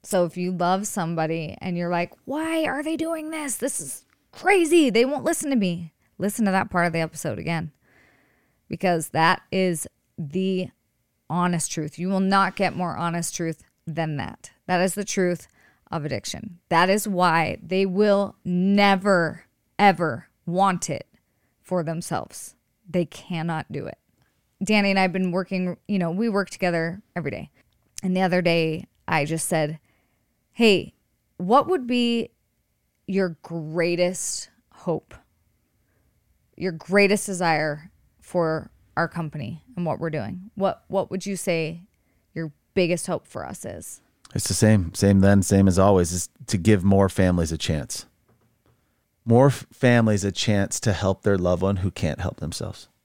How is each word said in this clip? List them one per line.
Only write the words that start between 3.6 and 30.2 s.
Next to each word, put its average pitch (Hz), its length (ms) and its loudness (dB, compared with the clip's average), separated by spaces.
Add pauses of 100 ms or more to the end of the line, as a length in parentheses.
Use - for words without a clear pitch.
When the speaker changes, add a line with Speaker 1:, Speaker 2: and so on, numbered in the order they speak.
Speaker 1:
is - 240 -14 (260)
crazy. 330 600 4
They 214 120 4
won't 269 200 -2
listen 311 260 -2
to 269 60 0
me." 175 380 -2 (260)
Listen 208 260 -2
to 196 60 2
that 190 180 0
part 175 160 0
of 165 80 -2
the 165 60 0
episode 156 400 -4
again, 160 320 -4 (1000)
because 175 400 -2
that 160 320 2 (100)
is 185 360 -2 (300)
the 185 520 -4 (580)
honest 175 440 -2
truth. 151 260 -8
You 180 120 -6
will 190 100 0
not 190 360 2
get 180 200 -2
more 170 200 -6
honest 170 400 -4
truth 165 280 -6 (240)
than 156 300 -4
that. - 340 -10 (160)
That 180 120 0
is 180 140 2
the 202 100 -6
truth 180 440 -2 (440)
of 151 140 -6
addiction. - 540 -10 (100)
That 175 200 4
is 208 180 0
why 170 540 0
they 190 240 -2
will 202 500 2 (100)
never, 190 1000 2 (340)
ever 170 480 2 (180)
want 180 440 0
it - 180 -8 (560)
for 180 200 -2
themselves. 160 720 -8 (320)
They 175 180 0
cannot 165 680 -8
do - 160 -8
it. - 100 -14 (680)
Danny 202 280 2
and 196 80 2
I - 20 4
have 185 100 2
been 185 200 -2
working, 180 460 -2 (100)
you 202 120 -2
know, 170 120 0
we 220 180 -2
work 196 200 0
together 170 520 -2 (140)
every 143 160 -4
day. - 180 -10 (540)
And 185 120 0
the 185 60 2
other 180 200 2
day, 165 440 0 (220)
I 156 180 0
just 165 240 -4
said, 156 300 -2 (720)